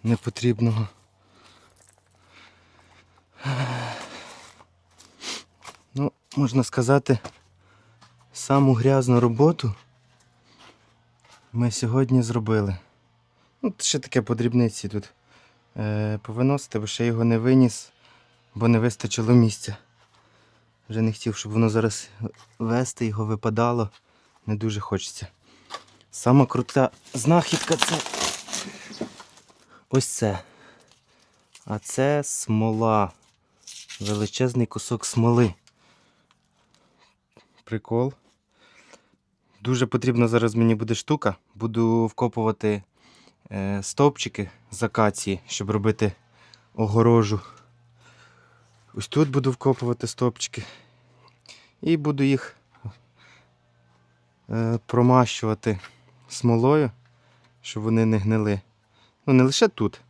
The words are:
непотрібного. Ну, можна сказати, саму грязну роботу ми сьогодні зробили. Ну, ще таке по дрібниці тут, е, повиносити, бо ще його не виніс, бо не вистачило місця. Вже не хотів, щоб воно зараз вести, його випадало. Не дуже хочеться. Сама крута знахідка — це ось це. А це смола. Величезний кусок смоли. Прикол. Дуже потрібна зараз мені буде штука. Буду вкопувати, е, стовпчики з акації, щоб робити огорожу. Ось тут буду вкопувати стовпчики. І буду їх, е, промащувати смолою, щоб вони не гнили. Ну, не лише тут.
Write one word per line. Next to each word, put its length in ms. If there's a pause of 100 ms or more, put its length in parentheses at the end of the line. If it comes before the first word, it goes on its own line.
непотрібного. 840 (4000)
Ну, 180 (240)
можна 280
сказати, 540 (1120)
саму 420
грязну 460
роботу 540 (1800)
ми 180
сьогодні 520
зробили. 540 (840)
Ну, 160
ще 200
таке 240
по 120
дрібниці 540
тут, 220 (680)
е, 460
повиносити, 560
бо 80
ще 200
його 180
не 140
виніс, 520 (640)
бо 140
не 100
вистачило 540
місця. 440 (1120)
Вже 140
не 100
хотів, 240
щоб 160
воно 180
зараз 380 (500)
вести, 480
його 180
випадало. 680 (560)
Не 100
дуже 240
хочеться. 460 (840)
Сама 360
крута 440 (240)
знахідка — 640
це 180 (2000)
ось 160
це. 320 (1300)
А 140
це 460
смола. 840 (920)
Величезний 640
кусок 380
смоли. 500 (2000)
Прикол. 480 (1500)
Дуже 260
потрібна 420
зараз 260
мені 200
буде 200
штука. 420 (180)
Буду 520
вкопувати, 760 (680)
е, 320
стовпчики 680 (200)
з 120
акації, 640
щоб 240
робити 420 (600)
огорожу. 680 (1600)
Ось 100
тут 220
буду 200
вкопувати 560
стовпчики. 580 (1160)
І 140
буду 260
їх, 340 (1900)
е, 360
промащувати 920 (480)
смолою, 640 (720)
щоб 200
вони 240
не 120
гнили. 420 (680)
Ну, 80
не 80
лише 260
тут. 420